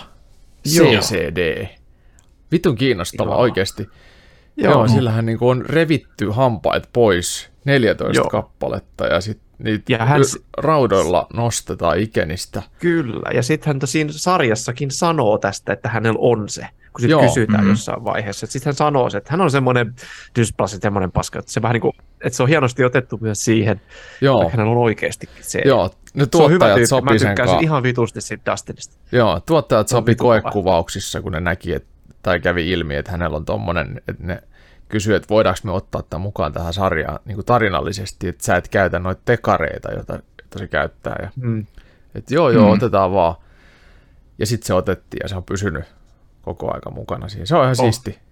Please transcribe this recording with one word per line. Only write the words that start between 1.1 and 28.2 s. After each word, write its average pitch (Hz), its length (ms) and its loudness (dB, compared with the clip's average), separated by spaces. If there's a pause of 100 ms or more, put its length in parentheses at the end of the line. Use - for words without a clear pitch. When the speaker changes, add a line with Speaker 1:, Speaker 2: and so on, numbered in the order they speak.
Speaker 2:
D. 82 320 -2 (840)
Vitun 165 240 2
kiinnostava 104 540 -2
Speaker 1:
Joo. 71 100 2
Speaker 2:
oikeesti. 101 480 -2 (680)
Speaker 1:
Joo. 202 160 4
Speaker 2:
Joo, 131 160 4
sillähän 113 380 2
niinku 113 220 0
on 127 180 0
revitty 151 640 0
hampaat 113 640 0
pois 98 580 2 (140)
neljätoista 135 560 2
Speaker 1:
Joo. - 100 0
Speaker 2:
kappaletta - 760 -6
ja 82 140 2
sit 104 180 -8 (200)
niitä 107 340 -4
Speaker 1:
Ja 113 140 2
hän 143 140 4
Speaker 2:
y-, 135 40 6
Speaker 1:
s- - 140 -2 (200)
Speaker 2:
raudoilla 95 760 2
nostetaan 87 640 -2
ikenistä. 98 640 -4 (160)
Speaker 1:
Kyllä, 165 560 -2
ja 120 80 2
sit 147 240 -2
hän 147 180 -2
siinä 151 280 -2
sarjassakin 143 800 -2
sanoo 135 480 2
tästä, - 340 -4
että 101 160 -6
hänellä 110 340 -2
on 113 260 0
se, - 180 -12 (260)
kun - 80 -14
sit 123 100 2
Speaker 2:
Joo. 156 120 6
Speaker 1:
kysytään 107 420 2
Speaker 3:
Mm. 98 60 2
Speaker 1:
jossain 110 340 -2
vaiheessa. 107 420 -6
Et - 40 -18
sit 131 140 -8
hän 143 100 -2
sanoo 143 360 2
se, 101 80 -6
että - 120 -10
hän 160 100 0
on 175 100 2
semmonen 123 440 0 (440)
dysplasia, 104 440 -2
semmonen 98 300 -2
paska, - 260 -4
että - 140 -12
se 110 100 -2
vähän 117 120 2
niinku, - 200 0 (300)
että 123 120 -4
se - 60 0
on 123 60 4
hienosti 139 360 2
otettu 123 360 -2
myös 110 240 -4
siihen, 110 360 2 (400)
Speaker 2:
Joo. 131 180 4
Speaker 1:
vaikka 87 180 2
hänellä 110 160 2
on 120 60 2
oikeestikin - 640 -2
se. - 200 -4
Speaker 2:
Joo, 110 260 4 (240)
ne 139 180 0
Speaker 1:
Se 180 100 4
on 143 80 8
hyvä 175 80 4
Speaker 2:
tuottajat 113 160 6
Speaker 1:
tyyppi, 120 200 4
mä 131 60 4
Speaker 2:
sopii 123 180 4
sen 104 100 2
Speaker 1:
tykkään 101 200 0
sit 90 100 4
Speaker 2:
ka- - 40 2
Speaker 1:
ihan 156 200 2
vitusti 120 380 -2